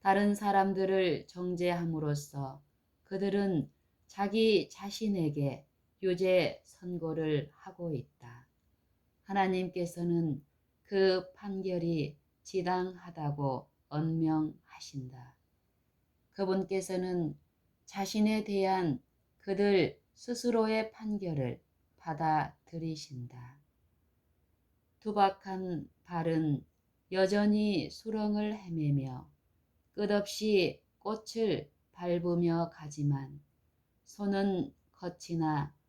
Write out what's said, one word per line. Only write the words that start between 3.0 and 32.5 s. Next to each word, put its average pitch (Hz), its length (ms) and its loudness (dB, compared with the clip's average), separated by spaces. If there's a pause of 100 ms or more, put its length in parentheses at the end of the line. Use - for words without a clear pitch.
그들은 196 680 0 (360)
자기 202 640 2
자신에게 160 960 -2 (380)
유죄 180 640 2
선고를 160 920 -4
하고 175 400 -8
있다. 120 540 -12 (720)
하나님께서는 175 1200 0 (380)
그 190 520 2
판결이 175 840 -4 (240)
지당하다고 170 1300 -4 (200)
언명하신다. 156 1500 -4 (1000)
그분께서는 185 1040 -2 (480)
자신에 214 580 0
대한 190 560 2 (400)
그들 196 600 2 (140)
스스로의 220 760 0
판결을 185 720 -4 (360)
받아들이신다. 151 1600 -4 (1400)
투박한 190 880 0 (160)
발은 160 600 0 (480)
여전히 208 760 2
수렁을 214 680 -2
헤매며 143 760 -2 (640)
끝없이 202 880 2 (160)
꽃을 208 720 -2 (220)
밟으며 170 800 0